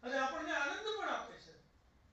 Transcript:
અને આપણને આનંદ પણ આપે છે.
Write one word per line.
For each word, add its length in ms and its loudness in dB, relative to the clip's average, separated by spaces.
અને 160 2
આપણને 340 2
આનંદ 340 2
પણ 220 0
આપે 300 -2
છે. 160 -18